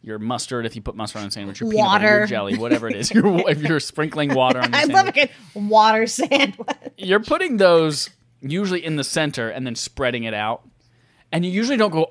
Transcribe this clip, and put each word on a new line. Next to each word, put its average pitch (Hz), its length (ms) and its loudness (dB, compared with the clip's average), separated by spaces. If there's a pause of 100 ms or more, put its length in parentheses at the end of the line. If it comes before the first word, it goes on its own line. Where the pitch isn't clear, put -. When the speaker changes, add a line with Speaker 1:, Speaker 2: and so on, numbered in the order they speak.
Speaker 1:
your 110 160 -10
mustard, 117 480 -6
if 110 80 -10
you 110 80 -12
put 107 140 -10
mustard 107 260 -10
on 101 60 -10
a - 20 -12
sandwich, 98 300 -12
your 226 100 -4
peanut 214 160 4
butter, 202 200 2
your 214 140 4
Speaker 2:
Water. 208 60 0
Speaker 1:
jelly, 196 320 -4
whatever 117 300 -2
it - 80 -6
is. 110 140 -6
<laughs> 208 40 0
Your, 190 340 4
if 147 140 0
you're 151 160 0
sprinkling 151 560 -4
water 127 240 2
on - 140 -2
your - 20 2
Speaker 2:
<laughs> 285 60 2
I 302 40 2
love 381 220 4
Speaker 1:
sandwich. - 100 -4
Speaker 2:
a 285 120 4 (260)
good 208 160 -6
water 220 380 6
sandwich. 269 480 0 (400)
Speaker 1:
You're 190 240 2
putting 311 380 -2
those 165 520 4 (300)
usually 180 440 -4
in 160 120 -2
the 139 80 -2
center 135 460 -4
and 110 140 -8
then 117 120 -8
spreading 123 480 -4
it 110 100 -6
out. 107 280 -4 (680)
And 170 140 0
you 180 80 -2
usually 233 240 0
don't 214 160 2
go 160 180 2